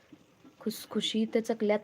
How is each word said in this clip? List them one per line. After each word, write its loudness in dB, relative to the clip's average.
खुसखुशीत 0
चकल्या 2